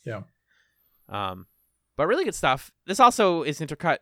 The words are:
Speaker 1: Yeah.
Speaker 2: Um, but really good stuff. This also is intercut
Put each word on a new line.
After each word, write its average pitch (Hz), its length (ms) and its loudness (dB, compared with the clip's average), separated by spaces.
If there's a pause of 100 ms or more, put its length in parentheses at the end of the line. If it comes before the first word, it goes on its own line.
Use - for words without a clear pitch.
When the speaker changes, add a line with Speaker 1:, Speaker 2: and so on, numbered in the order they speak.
Speaker 1:
Yeah. 107 180 -8 (840)
Speaker 2:
Um, 95 400 -8 (500)
but 147 100 0
really 294 180 0
good 196 100 -6
stuff. - 360 -2 (140)
This 190 140 -4
also 196 440 4
is 147 160 -6
intercut 151 420 -2